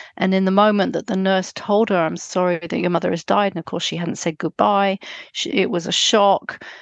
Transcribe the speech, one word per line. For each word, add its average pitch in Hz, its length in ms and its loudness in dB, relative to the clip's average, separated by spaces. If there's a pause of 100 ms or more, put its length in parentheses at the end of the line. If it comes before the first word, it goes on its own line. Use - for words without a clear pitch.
(160)
And 190 160 0
in 190 140 2
the 185 40 2
moment 202 440 4
that - 120 -4
the 190 100 -2
nurse 190 360 0
told 214 380 0
her, 185 80 2
"I'm 165 180 0
sorry 175 500 -2
that 165 140 -4
your 175 100 0
mother 175 200 0
has 170 140 -4
died," 196 280 2
and 180 60 -8
of - 80 -8
course 170 160 -6
she - 140 -6
hadn't 170 200 -6
said 160 220 -6
goodbye, 196 600 2 (340)
she, - 180 -6
it 190 200 0
was 170 160 -4
a - 60 -4
shock, - 680 2 (200)